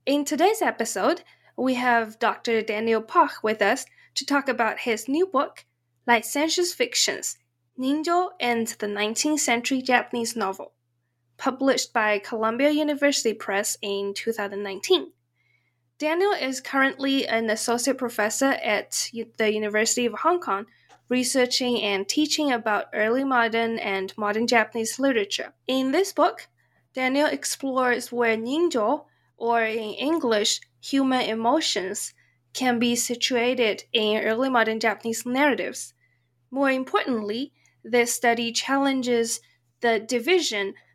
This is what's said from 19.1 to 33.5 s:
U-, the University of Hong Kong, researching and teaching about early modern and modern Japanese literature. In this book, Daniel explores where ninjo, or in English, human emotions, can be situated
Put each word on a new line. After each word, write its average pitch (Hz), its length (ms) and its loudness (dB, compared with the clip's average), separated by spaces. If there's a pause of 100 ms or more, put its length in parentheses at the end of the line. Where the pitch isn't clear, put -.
U-, 226 260 -8
the 214 140 2
University 214 520 0
of 220 100 -2
Hong 349 260 2
Kong, 208 260 -4 (420)
researching 247 720 0
and 196 280 -2
teaching 302 420 0
about 226 420 0
early 226 300 2
modern 226 560 2
and 196 400 -4
modern 214 300 0
Japanese 220 500 0
literature. 254 540 0 (160)
In 262 240 0
this 381 200 2
book, - 360 0 (440)
Daniel 262 360 2
explores 254 840 -2
where 233 260 2
ninjo, 269 680 0 (320)
or 233 260 0
in 220 320 -4
English, 240 640 0 (200)
human 262 400 2
emotions, 226 960 -2 (380)
can 247 280 0
be 240 160 2
situated 240 960 0